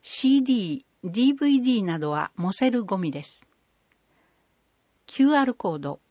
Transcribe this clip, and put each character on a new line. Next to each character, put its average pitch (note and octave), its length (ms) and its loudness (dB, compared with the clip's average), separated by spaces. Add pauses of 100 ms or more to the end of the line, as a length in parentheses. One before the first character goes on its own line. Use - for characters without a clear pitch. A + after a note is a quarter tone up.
シ - 360 2
ー C4+ 60 2
デ C4 100 0
ィ F3 240 -2
ー、 - 60 -12 (200)
デ F#3+ 180 -4
ィ C4 100 6
ー C#4+ 40 0
ブ C#4+ 140 0
イ C4+ 120 4
デ B3+ 100 2
ィ A#3+ 80 2
ー G3 40 -2
な E3 160 -2
ど D3+ 100 -2
は D3 260 -4
燃 F3+ 180 -4
せ C4 180 2
る A#3+ 120 -2
ゴ F#3+ 140 -4
ミ E3+ 140 -2
で C#3+ 120 -10
す。 - 220 -20 (1600)
キ - 200 2
ュ C#4+ 60 6
ー D4 80 4
ア - 20 4
ー C4+ 40 2
ル B3+ 80 -2
コ E3+ 220 -6
ー D3+ 40 -8
ド C#3+ 200 -8 (120)